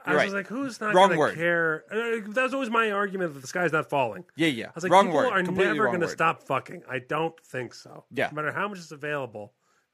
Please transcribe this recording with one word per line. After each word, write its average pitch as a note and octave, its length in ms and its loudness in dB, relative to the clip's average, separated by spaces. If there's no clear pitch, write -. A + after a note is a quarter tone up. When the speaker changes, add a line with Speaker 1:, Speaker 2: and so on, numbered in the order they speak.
Speaker 1:
I F3 60 0
Speaker 2:
you're F3+ 120 4
Speaker 1:
was G3 100 -2
Speaker 2:
right. G3+ 40 -4
Speaker 1:
like, F#3+ 100 -6
who's B3 320 -8
not G#3+ 140 -2
Speaker 2:
Wrong F#3+ 160 8
Speaker 1:
gonna E3 100 2
Speaker 2:
word. A#2 160 2
Speaker 1:
care? E3 560 0
Uh, G3+ 40 -6
that B3+ 100 0
was B3 100 -2
always C4+ 160 -4
my A3+ 220 2
argument F#3+ 420 -2
that C#3 60 -14
the C3 80 -14
sky's F3 240 0
not D3+ 180 0
falling. A#2 340 0
Speaker 2:
Yeah, D#3+ 140 2
yeah. A2 180 -4
Speaker 1:
I - 80 -16
was E3 80 -10
like, F3+ 100 0
Speaker 2:
Wrong G3 120 10
Speaker 1:
people E3+ 120 0
Speaker 2:
word. B3 160 4
Speaker 1:
are F#3+ 100 2
Speaker 2:
Completely F#3 300 2
Speaker 1:
never G#3+ 120 0
Speaker 2:
wrong - 100 2
Speaker 1:
gonna E3+ 100 0
Speaker 2:
word. D#3+ 60 -2
Speaker 1:
stop D#3+ 320 0
fucking. C3 440 -6
I B2+ 120 -6
don't D#3 340 -4
think B2 260 -10
so. - 380 -20
Speaker 2:
Yeah. B2 200 -2
Speaker 1:
No D3+ 40 -12
matter D3+ 160 -2
how F3+ 160 -4
much G#3 100 -12
is E3 140 -18
available, C3+ 640 -8